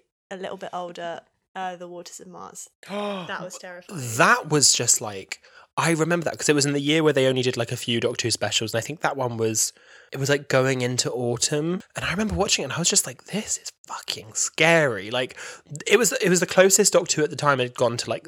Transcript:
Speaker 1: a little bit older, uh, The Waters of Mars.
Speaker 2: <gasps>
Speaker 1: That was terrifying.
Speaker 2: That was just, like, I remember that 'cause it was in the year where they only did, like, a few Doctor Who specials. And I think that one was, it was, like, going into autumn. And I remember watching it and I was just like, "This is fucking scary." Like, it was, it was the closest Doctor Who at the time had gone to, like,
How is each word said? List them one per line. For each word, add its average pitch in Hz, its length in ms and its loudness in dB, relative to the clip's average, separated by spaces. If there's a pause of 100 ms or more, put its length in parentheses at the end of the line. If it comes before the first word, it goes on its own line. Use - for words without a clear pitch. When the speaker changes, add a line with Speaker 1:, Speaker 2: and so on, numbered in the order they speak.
(300)
Speaker 1:
a 196 60 -10
little 190 220 -10
bit 185 140 -12
older, 175 480 -10 (360)
uh, 185 200 -8
The 175 120 -14
Waters 175 320 -16
of 180 60 -20
Mars. 170 420 -16 (100)
Speaker 2:
<gasps> - 100 -20
Speaker 1:
That 196 540 -6
was 180 140 -12
terrifying. 180 440 -14 (180)
Speaker 2:
That 190 320 4
was 147 240 6
just, - 260 2
like, 101 400 -10 (380)
I 151 140 2
remember 160 320 0
that - 120 -4
'cause - 140 0
it 151 40 4
was 143 120 4
in 147 80 2
the 143 60 0
year 151 220 2
where 151 120 6
they 131 120 6
only 131 160 4
did, 123 140 0
like, 117 160 -4
a 123 40 -2
few 117 240 -2
Doctor 117 260 -2
Who 113 40 0
specials. 107 440 -2
And 117 40 0
I 110 60 0
think 147 160 -10
that 147 160 0
one 123 220 -2
was, 113 340 0 (400)
it 135 60 -8
was, 135 100 -2
like, 143 200 0
going 131 340 2
into 123 280 -2
autumn. 147 720 -2 (140)
And - 80 -6
I 143 60 -2
remember 190 240 -2
watching 180 300 0
it - 20 -4
and 127 80 -6
I - 60 -4
was 170 100 2
just - 160 2
like, 131 200 -16
"This - 320 -6
is - 140 -16 (140)
fucking - 480 -10
scary." 147 760 2
Like, 123 280 -4 (480)
it 208 120 6
was, 226 140 2
it - 160 0
was 175 120 4
the 185 60 2
closest 190 460 6
Doctor - 280 2
Who 151 40 4
at 147 60 0
the 143 60 -8
time 139 240 2
had 123 140 -2
gone 120 240 0
to, 113 120 -6
like, - 180 -6